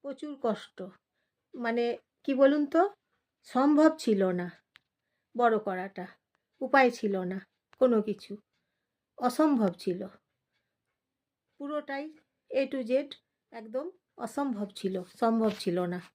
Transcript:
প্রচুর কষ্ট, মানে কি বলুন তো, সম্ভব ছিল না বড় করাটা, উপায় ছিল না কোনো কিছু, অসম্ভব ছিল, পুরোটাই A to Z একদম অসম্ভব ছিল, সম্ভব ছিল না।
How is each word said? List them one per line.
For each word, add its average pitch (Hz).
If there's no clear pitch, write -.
প্রচুর 285
কষ্ট, -
মানে 240
কি 277
বলুন 277
তো, 330
সম্ভব 294
ছিল 202
না 180
বড় 233
করাটা, 185
উপায় 262
ছিল 202
না 190
কোনো 240
কিছু, -
অসম্ভব 247
ছিল, 180
পুরোটাই 285
A 269
to 269
Z 247
একদম 226
অসম্ভব 220
ছিল, 190
সম্ভব 226
ছিল 175
না। 180